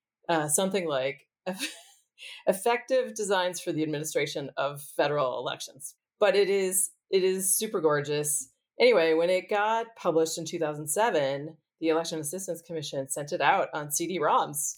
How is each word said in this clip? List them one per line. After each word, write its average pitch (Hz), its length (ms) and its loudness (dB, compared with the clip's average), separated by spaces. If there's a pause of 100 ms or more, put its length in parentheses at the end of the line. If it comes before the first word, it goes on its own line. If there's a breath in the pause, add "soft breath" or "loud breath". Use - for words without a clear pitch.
(300)
uh, 156 200 2
something 190 380 0
like 139 400 -2 (180)
<laughs> 190 120 -6 (920 loud breath)
Effective 233 680 0
Designs 185 460 0
for 175 100 -4
the 156 120 0
Administration 147 760 -4
of 143 240 -4
Federal 143 580 0
Elections. - 560 -10 (240)
But 196 160 4
it 196 140 4
is, 190 420 0 (180)
it 190 140 2
is 190 340 2
super 214 240 -4
gorgeous. 147 680 0 (300)
Anyway, 170 340 6
when 165 160 4
it 185 200 0
got 220 380 0 (100)
published 160 400 0
in 165 80 -6
two 156 140 -8
thousand 151 280 -4
seven, 156 680 0 (240)
the 160 80 2
Election 160 300 0
Assistance 165 420 -8
Commission 147 480 -6
sent 147 240 -6
it 165 80 0
out 170 320 4
on 147 180 -6
C 165 160 -2
D-roms. 160 720 0